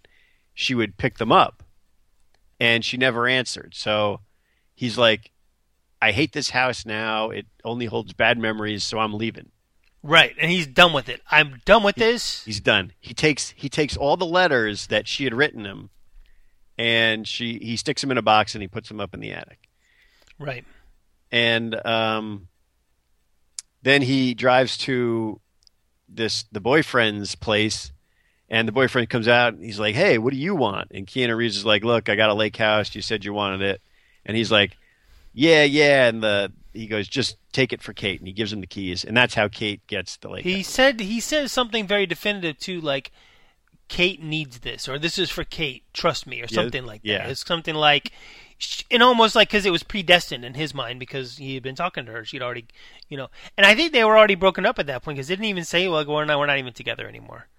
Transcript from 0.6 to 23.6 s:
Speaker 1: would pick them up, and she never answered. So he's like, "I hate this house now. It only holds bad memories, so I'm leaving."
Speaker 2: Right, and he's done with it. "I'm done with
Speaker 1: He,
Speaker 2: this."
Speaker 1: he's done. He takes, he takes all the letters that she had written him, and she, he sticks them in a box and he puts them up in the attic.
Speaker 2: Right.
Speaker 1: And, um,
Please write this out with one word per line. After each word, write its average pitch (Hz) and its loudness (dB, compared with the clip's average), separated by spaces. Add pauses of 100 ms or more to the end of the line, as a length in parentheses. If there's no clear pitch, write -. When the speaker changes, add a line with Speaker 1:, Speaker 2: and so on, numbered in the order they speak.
Speaker 1:
would 110 -2
pick - -4
them 113 -2
up, - 4 (960)
and 117 2
she - -6
never 123 0
answered. 127 -4
So 107 -2 (540)
he's 117 -6
like, 110 4 (720)
"I 110 4
hate 139 0
this 143 -6
house 127 -2
now. 110 -4
It 101 -12 (180)
only 120 -6
holds 107 -8
bad 120 2
memories, 107 -4
so 113 -6
I'm 107 -2
leaving." 107 -8 (520)
Speaker 2:
Right, 147 4
and 160 0
he's 175 0
done 160 6
with 131 -2
it. 120 -10
"I'm 147 2
done 214 6
with 202 2
Speaker 1:
He, 233 -4
Speaker 2:
this." 226 0
Speaker 1:
he's 104 -8
done. 104 0
He - -18
takes, 151 0
he 143 -10
takes 147 -2
all 143 2
the 185 -4
letters 143 2
that 107 0
she - -4
had 117 -2
written 117 -2
him, 104 -14 (880)
and 113 2
she, 117 -6
he 117 -6
sticks 139 -4
them 139 -4
in 127 2
a 117 2
box 107 4
and 107 -8
he 95 -10
puts 110 -12
them 104 -12
up 95 -8
in 104 -14
the 76 -10
attic. - -18 (720)
Speaker 2:
Right. 127 -10 (720)
Speaker 1:
And, 117 2 (100)
um, 110 -4 (1300)